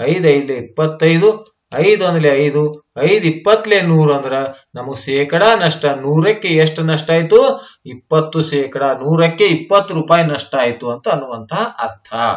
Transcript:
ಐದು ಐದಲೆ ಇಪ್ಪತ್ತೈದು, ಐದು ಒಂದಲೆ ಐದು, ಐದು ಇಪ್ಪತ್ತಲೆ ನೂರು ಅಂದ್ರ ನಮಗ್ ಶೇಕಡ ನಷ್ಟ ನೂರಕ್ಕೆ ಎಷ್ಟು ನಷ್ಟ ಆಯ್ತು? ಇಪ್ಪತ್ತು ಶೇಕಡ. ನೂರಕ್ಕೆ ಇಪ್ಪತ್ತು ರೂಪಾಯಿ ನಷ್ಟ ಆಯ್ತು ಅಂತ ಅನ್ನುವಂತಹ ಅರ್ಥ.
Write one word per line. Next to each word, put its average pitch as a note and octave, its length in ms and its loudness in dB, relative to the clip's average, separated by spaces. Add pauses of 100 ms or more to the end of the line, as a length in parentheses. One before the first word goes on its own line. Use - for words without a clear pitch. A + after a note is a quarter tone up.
ಐದು D#3+ 280 0
ಐದಲೆ C#3 260 2
ಇಪ್ಪತ್ತೈದು, E3 1000 0 (180)
ಐದು F#3+ 320 2
ಒಂದಲೆ D#3+ 220 0
ಐದು, D3 680 0
ಐದು F3+ 280 2
ಇಪ್ಪತ್ತಲೆ G3+ 560 0
ನೂರು D#3 320 2
ಅಂದ್ರ C3 180 -4 (420)
ನಮಗ್ B2+ 220 -10
ಶೇಕಡ C#3+ 460 -2 (180)
ನಷ್ಟ D#3+ 260 -2
ನೂರಕ್ಕೆ D#3 600 0
ಎಷ್ಟು D#3 340 2
ನಷ್ಟ D#3+ 280 -2
ಆಯ್ತು? G#3+ 580 2 (180)
ಇಪ್ಪತ್ತು D#3 560 -2
ಶೇಕಡ. C#3 400 -4
ನೂರಕ್ಕೆ D#3+ 640 0
ಇಪ್ಪತ್ತು F#3+ 500 0
ರೂಪಾಯಿ E3 300 2
ನಷ್ಟ C#3+ 300 -6
ಆಯ್ತು A#2+ 360 -2
ಅಂತ A#2+ 180 -8
ಅನ್ನುವಂತಹ D#3 680 -6
ಅರ್ಥ. A2+ 360 -10 (220)